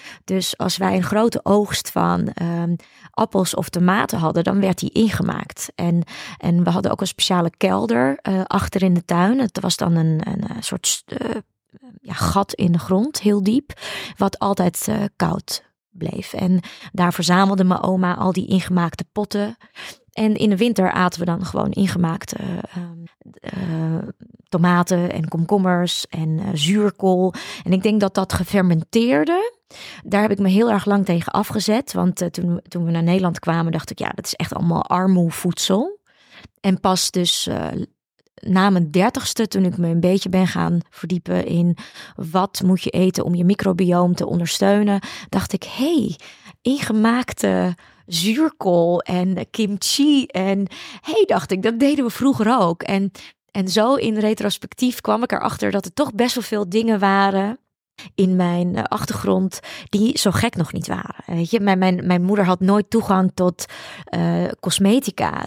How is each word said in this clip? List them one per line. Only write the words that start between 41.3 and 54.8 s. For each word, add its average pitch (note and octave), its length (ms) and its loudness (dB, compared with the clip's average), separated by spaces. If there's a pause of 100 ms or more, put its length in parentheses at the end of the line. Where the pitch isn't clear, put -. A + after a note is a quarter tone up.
in E3+ 300 2 (540)
wat F#3+ 340 -2
moet F#3 180 2
je - 80 -4
eten F3+ 340 0
om F3 100 -2
je F3 100 0
microbioom F3+ 720 2
te E3+ 120 -4
ondersteunen, G3 760 0 (280)
dacht - 240 -2
ik, G3 120 -4
"Hey, C#4 540 -2 (440)
ingemaakte A3 1120 0 (320)
zuurkool F3 960 0
en F3+ 500 -2
kimchi." B3+ 760 2
En G3 400 -2 (340)
hey, G4 260 2
dacht - 240 0
ik, F#3+ 120 -2
dat A3+ 160 0
deden C#4 260 2
we A#3 60 -2
vroeger B3 480 2
ook. E3+ 240 0
En, G3 280 -2 (400)
en F#3+ 180 -2
zo G#3+ 260 2
in A3 240 0
retrospectief G#3+ 840 -2